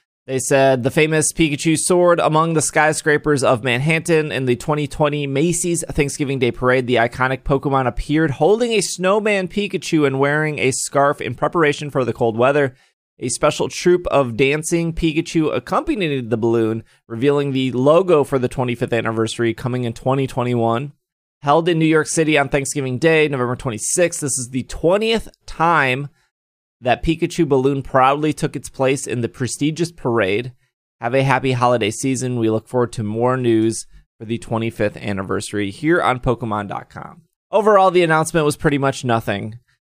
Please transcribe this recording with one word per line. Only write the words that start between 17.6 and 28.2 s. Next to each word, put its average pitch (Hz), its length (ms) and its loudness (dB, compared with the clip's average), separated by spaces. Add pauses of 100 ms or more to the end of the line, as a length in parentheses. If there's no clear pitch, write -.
logo 151 540 4
for 135 160 0
the 123 80 0
twenty-fifth 123 460 -4
anniversary 113 600 -2
coming 123 300 -4
in 113 80 -6
twenty 131 340 -2
twenty-one. 123 680 -2 (480)
Held 160 260 2
in 170 100 2
New 160 60 4
York 156 240 4
City 156 300 2
on 139 100 2
Thanksgiving 131 500 -2
Day, 160 300 4
November 123 260 -2
twenty-sixth. 139 640 -2
This 139 180 -4
is 120 120 -8
the 131 140 -6
twentieth 208 640 -2 (180)
time 143 640 0 (720)
that 117 240 0
Pikachu 165 440 0
balloon 135 340 2
proudly 143 500 2